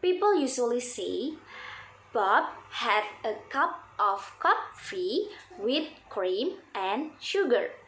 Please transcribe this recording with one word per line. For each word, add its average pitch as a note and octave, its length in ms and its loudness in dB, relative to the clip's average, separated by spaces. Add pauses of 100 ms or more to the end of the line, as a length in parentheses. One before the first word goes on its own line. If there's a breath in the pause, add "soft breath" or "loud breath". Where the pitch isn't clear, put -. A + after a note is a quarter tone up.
People F#4 360 4
usually B3 420 2
say, G3 540 -4 (760 loud breath)
Bob A3 320 4 (260)
had G#3+ 340 2 (200)
a A3 100 -2 (160)
cup D#4+ 300 0 (180)
of G3+ 400 0
coffee E4 920 -2 (300 loud breath)
with C4+ 300 0 (200)
cream G3+ 500 -2 (160)
and G#3+ 360 -2 (100)
sugar. C4 500 2 (180)